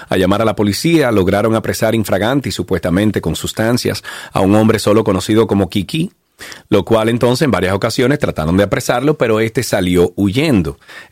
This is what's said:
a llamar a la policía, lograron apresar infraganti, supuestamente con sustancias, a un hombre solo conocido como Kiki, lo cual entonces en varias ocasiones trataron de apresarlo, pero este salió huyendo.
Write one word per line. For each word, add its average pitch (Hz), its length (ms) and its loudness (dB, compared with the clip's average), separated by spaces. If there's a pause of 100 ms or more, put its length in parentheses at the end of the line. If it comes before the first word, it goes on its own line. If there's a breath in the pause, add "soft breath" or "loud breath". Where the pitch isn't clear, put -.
a - 80 0
llamar 95 240 2
a 113 40 0
la 104 100 0
policía, 127 560 0
lograron 101 420 2
apresar 110 400 -2
infraganti, 110 580 -2
supuestamente 95 680 -2
con 80 140 -4
sustancias, 110 680 -4 (320 loud breath)
a - 80 0
un 98 140 4
hombre 110 240 4
solo 107 240 2
conocido 107 420 2
como 98 240 0
Kiki, 156 420 -4 (580 loud breath)
lo 101 140 2
cual 110 260 2
entonces 123 360 0
en 131 60 0
varias 90 240 0
ocasiones 123 420 0
trataron 80 400 -2
de 101 60 4
apresarlo, 131 520 0
pero 110 240 2
este 110 220 -2
salió 90 540 2
huyendo. 101 640 0 (320 loud breath)